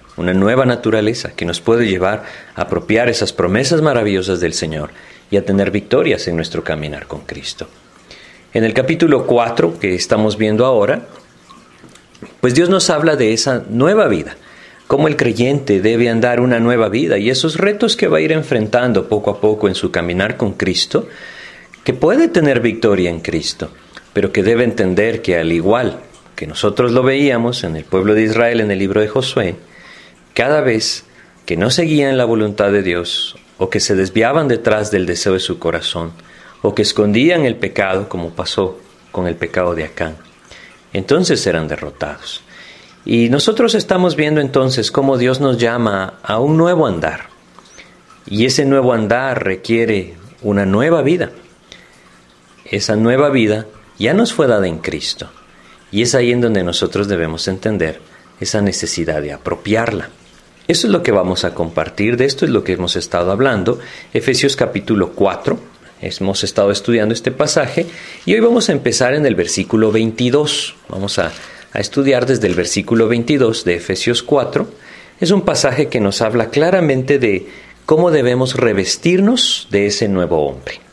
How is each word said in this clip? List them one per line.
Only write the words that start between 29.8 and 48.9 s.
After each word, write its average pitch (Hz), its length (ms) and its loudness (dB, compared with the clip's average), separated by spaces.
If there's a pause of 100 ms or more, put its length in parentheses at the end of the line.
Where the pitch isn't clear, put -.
cada 143 280 2
vez 110 420 -2 (400)
que 85 120 -4
no 101 140 2
seguían 143 480 2
la 123 60 2
voluntad 107 480 0
de 101 100 4
Dios, 87 540 -4 (220)
o 95 120 -2
que 101 100 0
se - 140 0
desviaban 113 540 2
detrás 107 420 0
del 92 160 0
deseo 87 280 0
de 92 60 0
su - 180 -6
corazón, 82 540 -4 (500)
o 101 120 0
que 107 80 0
escondían 123 600 2
el 117 120 0
pecado, 98 520 -2
como 85 220 -6
pasó 90 500 -4 (320)
con 90 160 -4
el 85 80 -4
pecado 87 380 -2
de 80 100 -6
Acán, 80 320 -8 (760)
entonces 147 540 0
eran 80 220 0
derrotados. - 760 -10 (600)
Y 117 240 2
nosotros 214 460 2
estamos 180 420 0
viendo 151 240 2
entonces 131 500 0
cómo 139 280 2
Dios 127 220 0
nos 131 180 2
llama 113 640 -2
a 107 180 -2
un 151 160 2
nuevo 165 300 4
andar, 82 420 -4 (1000)
y 110 200 0
ese 139 180 2
nuevo 135 280 4